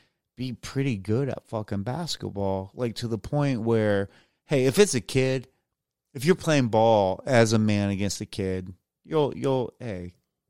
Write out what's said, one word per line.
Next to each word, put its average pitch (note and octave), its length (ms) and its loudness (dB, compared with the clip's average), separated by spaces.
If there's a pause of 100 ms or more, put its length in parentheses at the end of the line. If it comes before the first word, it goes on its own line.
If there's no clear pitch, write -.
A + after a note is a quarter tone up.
(360)
be B2+ 160 -6
pretty C3+ 440 -4
good A2 320 -2
at - 200 -8
fucking G#2 340 -6
basketball, G2 920 -6
like, A#2+ 220 -4
to A#2+ 120 -6
the A2+ 100 -2
point C#3 440 -2
where, G#2+ 460 2 (380)
hey, C3 200 2
if C3+ 120 2
it's G3+ 160 4
a B2 60 0
kid, C3 480 -2 (680)
if B2+ 100 -10
you're F3+ 100 6
playing D3 340 2
ball G#2+ 580 4
as A#2 260 6
a A2+ 60 4
man G#2 320 2
against G2 300 -4
a G#2+ 60 -8
kid, F#2+ 460 -6 (320)
you'll, D3+ 320 -2
you'll, C3 440 -2
hey, F#2 340 -10 (360)